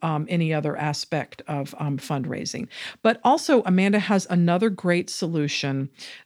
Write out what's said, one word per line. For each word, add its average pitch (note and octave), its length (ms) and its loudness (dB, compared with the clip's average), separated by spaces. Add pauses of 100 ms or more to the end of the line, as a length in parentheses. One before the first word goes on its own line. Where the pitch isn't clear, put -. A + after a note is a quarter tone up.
um, D#3 280 -2
any E3 240 0
other D3+ 220 -2
aspect D3 720 -4
of, C#3+ 320 -6
um, C#3+ 180 -2
fundraising. - 720 -6 (360)
But A3+ 200 2
also, C#4 400 4
Amanda G3 360 4
has F#3+ 300 2
another F3 400 4
great F3 400 0
solution C#3+ 800 -2 (360)